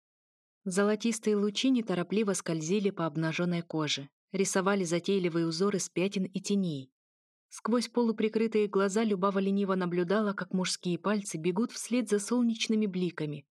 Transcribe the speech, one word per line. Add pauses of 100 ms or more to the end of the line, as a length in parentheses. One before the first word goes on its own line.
(640)
Золотистые
лучи
неторопливо
скользили
по
обнаженной
коже, (240)
рисовали
затейливые
узоры
из
пятен
и
теней. (580)
Сквозь
полуприкрытые
глаза
Любава
лениво
наблюдала,
как
мужские
пальцы
бегут
вслед
за
солнечными
бликами,